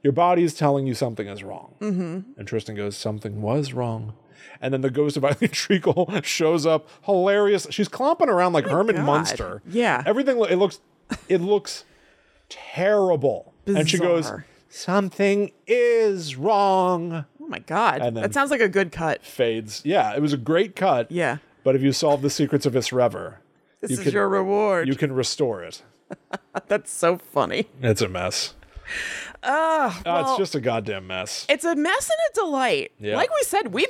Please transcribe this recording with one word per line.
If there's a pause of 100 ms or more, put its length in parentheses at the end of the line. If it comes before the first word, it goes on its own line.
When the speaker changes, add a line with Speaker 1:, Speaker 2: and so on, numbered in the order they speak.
Speaker 1:
"Your
body
is
telling
you
something
is
wrong."
Speaker 2:
Mm-hmm.
Speaker 1:
And
Tristan
goes,
"Something
was
wrong." (460)
And
then
the
ghost
of
<laughs>
Eileen
Treacle (100)
shows
up, (160)
hilarious.
She's
clomping
around
like
Speaker 2:
My
Speaker 1:
Herman
Speaker 2:
God.
Speaker 1:
Munster.
Speaker 2:
Yeah.
Speaker 1:
Everything,
lo-,
it
looks, (480)
it
looks (640)
terrible. (140)
And
she
goes,
Speaker 2:
Bizarre. (220)
Speaker 1:
"Something (160)
is
wrong." (160)
Speaker 2:
Oh
my
God.
Speaker 1:
And
then
Speaker 2:
That
sounds
like
a
good
cut.
Speaker 1:
fades.
Yeah,
it
was
a
great
cut.
Speaker 2:
Yeah. (260)
Speaker 1:
But
if
you
solve
The
Secrets
of
Isrever, (460)
Speaker 2:
This
Speaker 1:
you
Speaker 2:
is
Speaker 1:
can,
Speaker 2:
your
reward.
Speaker 1:
you
can
restore
it. (420)
Speaker 2:
<laughs>
That's
so
funny. (160)
Speaker 1:
It's
a
mess. (880)
Speaker 2:
Ugh,
Speaker 1:
Uh,
it's
Speaker 2:
well,
Speaker 1:
just
a
goddamn
mess.
Speaker 2:
it's
a
mess
and (120)
a
delight.
Speaker 1:
Yeah.
Speaker 2:
Like
we
said,
we